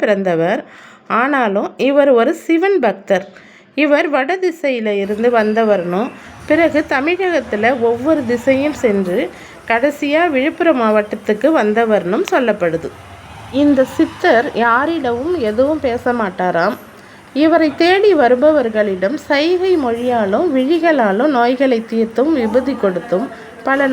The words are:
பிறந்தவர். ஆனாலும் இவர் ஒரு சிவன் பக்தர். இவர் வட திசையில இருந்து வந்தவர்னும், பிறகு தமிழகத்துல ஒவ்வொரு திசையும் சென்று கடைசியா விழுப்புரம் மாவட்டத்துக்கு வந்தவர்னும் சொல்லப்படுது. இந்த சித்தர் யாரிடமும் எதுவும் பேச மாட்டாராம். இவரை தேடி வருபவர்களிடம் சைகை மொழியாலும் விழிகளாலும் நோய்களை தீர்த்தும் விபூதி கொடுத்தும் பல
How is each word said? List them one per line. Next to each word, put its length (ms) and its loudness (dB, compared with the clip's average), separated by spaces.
பிறந்தவர். 640 0
ஆனாலும் 500 0
இவர் 320 4
ஒரு 120 0
சிவன் 420 2
பக்தர். 400 -2
இவர் 300 2
வட 320 -2
திசையில 560 -2
இருந்து 340 -2
வந்தவர்னும், 720 0
பிறகு 320 2
தமிழகத்துல 800 -2
ஒவ்வொரு 320 0
திசையும் 500 -2
சென்று 380 0
கடைசியா 540 0
விழுப்புரம் 480 0
மாவட்டத்துக்கு 680 0
வந்தவர்னும் 720 0
சொல்லப்படுது. 580 -2
இந்த 200 4
சித்தர் 540 0
யாரிடமும் 680 0
எதுவும் 400 0
பேச 320 -2
மாட்டாராம். 560 -2
இவரை 260 4
தேடி 400 4
வருபவர்களிடம் 1080 2
சைகை 460 0
மொழியாலும் 720 0
விழிகளாலும் 840 2
நோய்களை 420 2
தீர்த்தும் 460 0
விபூதி 360 0
கொடுத்தும் 440 -2
பல 260 0